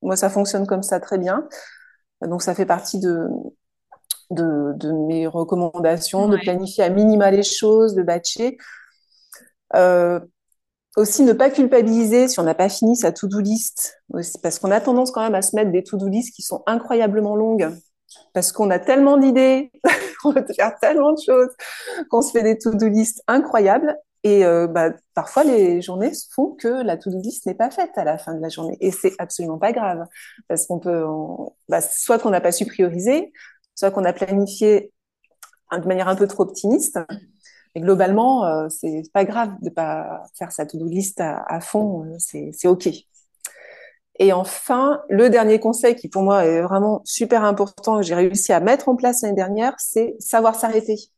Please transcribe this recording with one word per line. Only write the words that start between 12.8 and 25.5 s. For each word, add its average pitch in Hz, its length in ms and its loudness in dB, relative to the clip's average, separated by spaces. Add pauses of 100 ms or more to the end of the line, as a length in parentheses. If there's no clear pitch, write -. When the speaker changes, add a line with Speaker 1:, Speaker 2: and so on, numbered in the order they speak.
Speaker 1:
sa 208 160 0
to-do 202 280 -6
list. - 580 -4 (140)
Aussi, 170 300 -8
parce 165 160 -4
qu'on 190 120 -2
a 208 100 4
tendance 247 300 0
quand 226 120 -4
même 220 120 0
à 190 80 0
se 202 140 -2
mettre 214 160 2
des 180 120 0
to-do 196 240 -6
list 220 260 -4
qui - 80 -18
sont - 240 -10
incroyablement 220 680 0
longues. 214 340 0 (640)
Parce 180 180 -2
qu'on 208 180 0
a 180 80 2
tellement 277 380 4
d'idées, 262 540 4 (140)
<laughs> - 400 -2
on 294 80 2
veut 269 120 2 (100)
faire 208 260 -2
tellement 294 320 4
de 311 120 -2
choses, 254 240 4 (640)
qu'on 233 120 2
se - 100 -4
fait 233 100 2
des 220 160 2
to-do 220 300 0
list 220 380 0
incroyables. 254 720 2 (280)
Et, 202 200 6
euh, 170 240 4
bah, 165 220 0 (240)
parfois, 175 300 -2
les 190 380 4